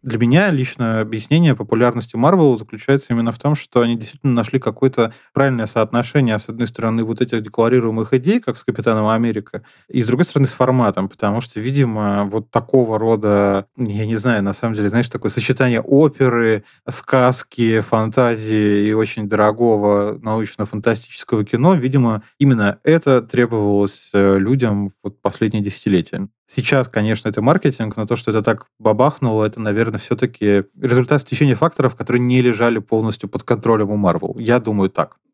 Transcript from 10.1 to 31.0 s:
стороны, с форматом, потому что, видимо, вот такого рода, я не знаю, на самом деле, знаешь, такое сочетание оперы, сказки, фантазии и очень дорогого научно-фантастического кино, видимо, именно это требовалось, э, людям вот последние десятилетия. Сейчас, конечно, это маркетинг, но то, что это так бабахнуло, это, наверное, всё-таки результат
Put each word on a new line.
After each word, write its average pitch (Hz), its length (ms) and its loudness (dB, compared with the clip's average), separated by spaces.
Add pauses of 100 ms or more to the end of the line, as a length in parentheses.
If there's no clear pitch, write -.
стороны, 135 200 0
с - 60 -6
форматом, 120 560 0
потому 107 320 -4
что, - 180 -12
видимо, 107 680 0
вот 107 240 -6
такого 113 480 2
рода, 104 680 2 (120)
я 110 260 -4
не 113 120 -4
знаю, 110 260 0
на 98 100 -2
самом 113 220 -4
деле, 104 160 -2
знаешь, 120 180 0
такое - 220 -6
сочетание 123 500 0
оперы, 120 840 2 (220)
сказки, 123 920 0
фантазии 110 1080 0
и 107 60 0
очень 107 340 -2
дорогого 104 960 0
научно-фантастического 107 1300 -4
кино, 160 300 2
видимо, 123 460 0 (160)
именно 113 460 2
это 143 380 2
требовалось, 104 880 0
э, 98 240 4
людям 101 540 0 (120)
вот - 200 -12
последние 107 400 -2
десятилетия. 98 680 -2 (180)
Сейчас, 131 420 -2
конечно, 110 400 -4
это 104 120 -4
маркетинг, 120 560 -2
но 107 100 -6
то, 120 100 -2
что 117 140 -6
это 107 120 0
так 110 240 -2 (120)
бабахнуло, 113 680 0
это, 107 160 -6
наверное, 107 380 -2
всё-таки 104 640 0 (160)
результат 127 420 2